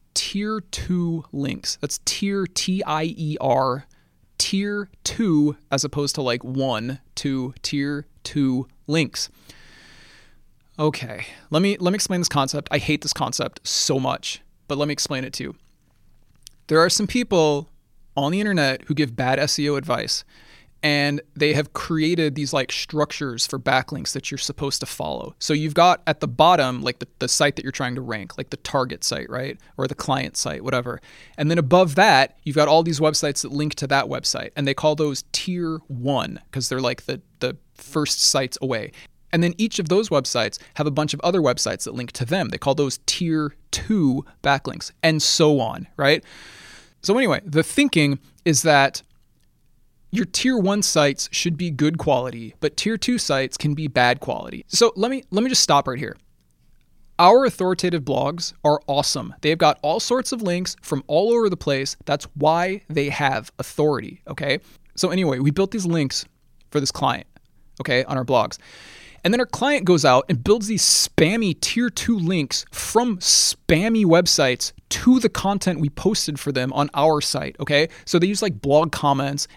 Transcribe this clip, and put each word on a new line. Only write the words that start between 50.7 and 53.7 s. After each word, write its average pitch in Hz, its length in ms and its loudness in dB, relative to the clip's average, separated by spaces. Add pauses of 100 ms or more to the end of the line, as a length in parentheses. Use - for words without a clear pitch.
sites 143 480 2
should 170 260 -2
be 170 140 -4
good 143 260 2
quality, 120 640 -2
but - 180 -2
tier 220 200 -2
two 247 200 0
sites 135 400 -2
can 151 160 0